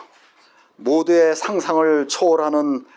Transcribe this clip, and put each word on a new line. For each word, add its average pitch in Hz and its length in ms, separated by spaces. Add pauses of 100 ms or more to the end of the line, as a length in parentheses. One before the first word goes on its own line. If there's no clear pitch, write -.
(760)
모두의 160 600
상상을 160 720
초월하는 151 760 (100)